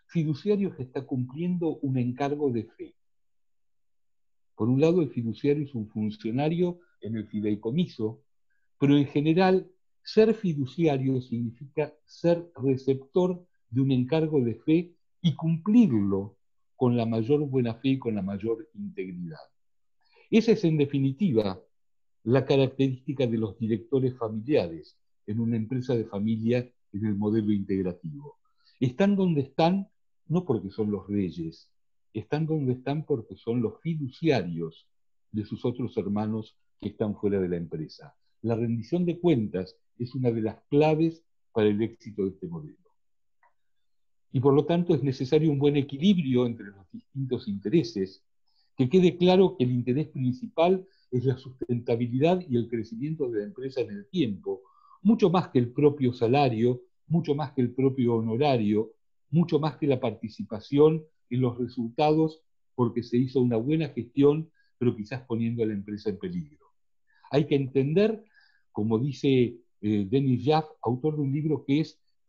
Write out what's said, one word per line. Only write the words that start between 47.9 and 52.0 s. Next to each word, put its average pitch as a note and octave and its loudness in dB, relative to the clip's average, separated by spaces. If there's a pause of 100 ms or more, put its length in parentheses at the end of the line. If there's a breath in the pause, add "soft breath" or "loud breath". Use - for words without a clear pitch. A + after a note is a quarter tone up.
que C3 2
quede F3 4
claro F3+ 4
que B2+ 2
el B2 0
interés B2+ -2
principal D#3+ 0 (240 soft breath)
es B2+ -2
la C3 0
sustentabilidad B2 -2